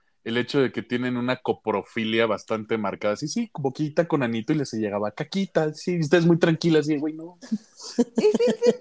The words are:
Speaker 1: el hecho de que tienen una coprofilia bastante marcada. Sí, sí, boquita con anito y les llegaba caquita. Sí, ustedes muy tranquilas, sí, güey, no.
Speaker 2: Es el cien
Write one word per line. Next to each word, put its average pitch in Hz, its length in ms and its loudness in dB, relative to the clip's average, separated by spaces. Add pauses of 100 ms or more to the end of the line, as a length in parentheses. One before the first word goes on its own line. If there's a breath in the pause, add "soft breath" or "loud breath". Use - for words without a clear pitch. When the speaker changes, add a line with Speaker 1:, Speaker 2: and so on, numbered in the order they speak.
(240)
Speaker 1:
el 117 140 -4
hecho 123 220 0
de 123 140 2
que 117 100 -4
tienen 123 340 -4
una 123 200 -2
coprofilia 110 880 -2
bastante 110 520 -2
marcada. 104 380 -2
Sí, 156 140 -8
sí, 233 240 -4
boquita 151 540 -2
con 147 160 0
anito 113 300 -2
y 156 40 0
les 135 160 -4
llegaba 104 380 -2
caquita. 165 640 -2
Sí, 180 260 -4
ustedes 165 260 4
muy 170 120 6
tranquilas, 160 480 4
sí, 151 120 0
güey, 156 160 -4
no. 165 280 -16
Speaker 2:
Es - 560 -8
el 427 640 2
cien 480 200 4